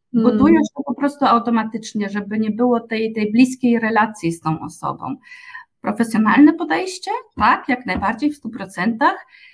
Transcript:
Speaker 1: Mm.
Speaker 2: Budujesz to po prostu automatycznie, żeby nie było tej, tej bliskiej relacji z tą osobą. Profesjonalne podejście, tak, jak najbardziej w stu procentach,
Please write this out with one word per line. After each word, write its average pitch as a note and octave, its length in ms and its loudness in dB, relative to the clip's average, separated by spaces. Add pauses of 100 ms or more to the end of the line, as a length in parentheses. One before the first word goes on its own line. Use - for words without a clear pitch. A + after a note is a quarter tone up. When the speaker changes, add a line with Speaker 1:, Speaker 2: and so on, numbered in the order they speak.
(140)
Speaker 1:
Mm. A#3 180 4
Speaker 2:
Budujesz D4+ 440 4
to C#4 80 -8
po B3 100 -6
prostu C#4 320 -2
automatycznie, A3+ 840 -2
żeby G3+ 300 -6
nie A3 120 0
było A#3 280 0
tej, A3 340 -4
tej G#3+ 180 -2
bliskiej A#3+ 480 2
relacji A3 520 0
z E3 80 -8
tą D#3+ 200 -4
osobą. D#3+ 560 -10 (640)
Profesjonalne A3+ 720 4
podejście, F4 580 -4 (240)
tak, A3+ 340 0
jak B3+ 160 -4
najbardziej G#3 460 -2
w D4 60 -8
stu - 120 -14
procentach, A3 800 -2 (260)